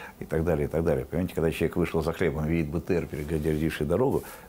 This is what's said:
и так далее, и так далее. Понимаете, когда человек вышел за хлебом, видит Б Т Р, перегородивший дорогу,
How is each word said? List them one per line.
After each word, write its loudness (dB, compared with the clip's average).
и -8
так 0
далее, 2
и -2
так 0
далее. 2
Понимаете, -2
когда 2
человек 0
вышел 2
за 0
хлебом, 0
видит 2
Б -2
Т 0
Р, 0
перегородивший -2
дорогу, 2